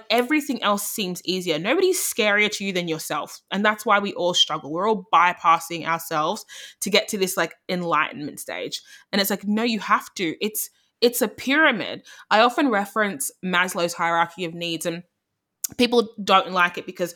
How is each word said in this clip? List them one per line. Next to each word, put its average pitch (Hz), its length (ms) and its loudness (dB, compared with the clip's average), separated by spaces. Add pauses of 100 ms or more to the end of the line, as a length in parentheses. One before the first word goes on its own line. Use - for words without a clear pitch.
everything 254 540 0
else 202 200 0
seems 180 420 -6
easier. 175 340 -2
Nobody's 339 400 2
scarier 208 520 2
to 202 140 -6
you 196 80 -2
than 175 140 -2
yourself. 156 540 -6 (100)
And 190 120 0
that's 214 220 0
why 202 140 4
we 202 140 -4
all 175 200 0
struggle. 151 380 -2
We're 180 180 -2
all 202 240 -2
bypassing 170 720 2
ourselves 165 600 -2 (340)
to - 100 -6
get 196 200 2
to 214 100 -4
this, 185 180 0
like, 170 160 -2 (160)
enlightenment 156 680 -2
stage. - 420 -10 (300)
And 202 100 0
it's 196 80 -2
like, 196 160 -4
no, 208 180 0
you 226 180 -2
have 226 340 0
to. 170 240 -2
It's, 214 300 -6 (320)
it's 240 200 2
a 226 60 2
pyramid. 254 760 2 (280)
I 208 80 6
often 247 300 4
reference 202 640 -2 (120)
Maslow's 180 500 0
hierarchy 170 520 0
of 165 80 -8
needs, 170 320 -6
and 170 180 -4 (760)
people 240 360 2 (100)
don't 190 280 4
like 180 260 2
it - 80 -10
because 175 300 -6